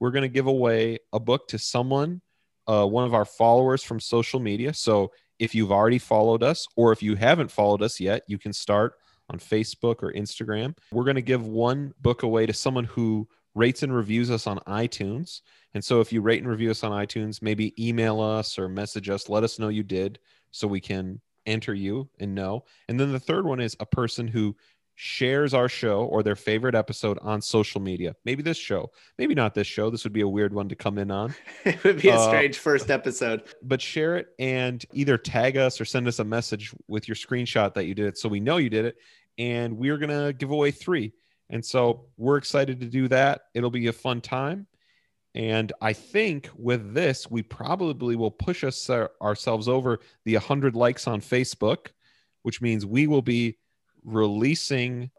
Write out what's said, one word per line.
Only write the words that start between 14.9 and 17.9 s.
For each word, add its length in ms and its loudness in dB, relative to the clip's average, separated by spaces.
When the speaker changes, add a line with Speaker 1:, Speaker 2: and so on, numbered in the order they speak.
Speaker 1:
And 100 -6
so 160 4
if 120 2
you 80 2
rate 200 2
and 80 -8
review 220 -2
us 140 -4
on 80 -2
iTunes, 500 -6
maybe 400 -2
email 380 0